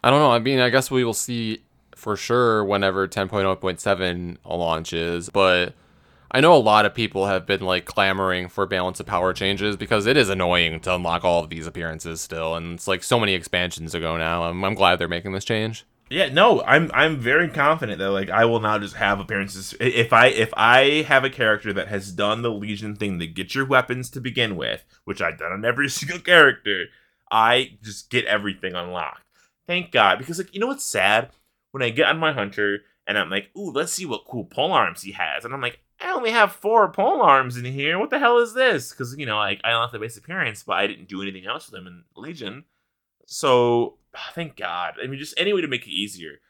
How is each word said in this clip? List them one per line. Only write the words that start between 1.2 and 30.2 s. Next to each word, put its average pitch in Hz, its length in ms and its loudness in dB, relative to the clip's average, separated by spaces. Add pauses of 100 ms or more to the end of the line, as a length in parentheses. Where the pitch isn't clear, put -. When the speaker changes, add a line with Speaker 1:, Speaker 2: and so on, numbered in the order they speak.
Speaker 1:
for 104 220 -6
sure 117 460 2
whenever 95 440 2
ten 95 200 -4
point 98 180 0
oh 92 100 0
point 90 240 -4
seven 87 640 -2
launches, 85 880 -2
but 90 440 4 (600)
I 127 60 4
know 170 160 10
a - 0 -
lot 107 300 6
of 98 80 0
people 98 320 -2
have 95 180 0
been, 98 160 0
like, 92 240 0
clamoring 95 640 0
for 98 180 -4
Balance 90 340 -4
of - 40 -10
Power 92 300 0
changes 98 420 -2
because 104 300 0
it 135 100 4
is 110 140 4
annoying 87 500 2
to 90 140 -2
unlock 87 300 -2
all 85 200 2
of 78 60 -14
these 82 160 -10
appearances 82 560 -8
still, 82 320 -6
and 85 180 -8
it's, 85 160 -10
like, 92 160 -2
so 120 160 2
many 101 140 2
expansions 85 600 -4
ago 82 220 -4
now. 85 280 -2
I'm, 87 200 -4
I'm 98 100 -2
glad 92 240 6
they're 85 100 -2
making 87 240 -6
this 95 120 -6
change. 113 400 -4 (240)
Speaker 2:
Yeah, 151 220 0
no, 175 320 6
I'm, 156 320 4
I'm 151 240 2
very 143 320 2
confident 139 480 0
that, 98 140 0
like, 98 180 -2
I 113 160 4
will 117 140 2
now 107 180 0
just 101 180 -8
have 101 240 2
appearances. 98 580 -6
I-, 117 60 -2
if 120 300 2
I, 120 140 8
if 113 280 0
I 139 500 6
have 135 180 4
a 135 40 0
character 110 460 0
that 95 140 -4
has 98 240 -8
done 104 280 -2
the 120 100 -2
Legion 104 460 -8
thing 101 220 -4
to 82 80 -6
get 92 280 -10
your 135 120 -2
weapons 127 440 0
to 131 120 -12
begin 113 340 -4
with, 58 300 -8 (180)
which - 160 -8
I've 85 180 -4
done 85 140 -8
on 104 140 -4
every 131 240 0
<laughs> - 0 -
single 170 280 -8
character, 127 680 2 (440)
I 120 520 2
just 107 260 -16
get 123 160 -2
everything 101 480 -4
unlocked. 87 540 -10 (400)
Thank 175 260 -6
God, 101 260 6
because, 160 200 -10